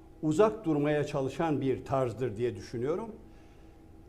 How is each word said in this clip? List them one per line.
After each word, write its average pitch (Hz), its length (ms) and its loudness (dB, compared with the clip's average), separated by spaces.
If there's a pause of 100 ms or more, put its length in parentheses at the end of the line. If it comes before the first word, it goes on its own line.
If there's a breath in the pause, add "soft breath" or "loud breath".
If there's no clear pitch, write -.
(220 loud breath)
uzak 190 420 4
durmaya 147 400 2
çalışan 143 560 0
bir 131 240 0
tarzdır 120 520 -2
diye 113 200 -2
düşünüyorum. 143 520 -4 (1000 loud breath)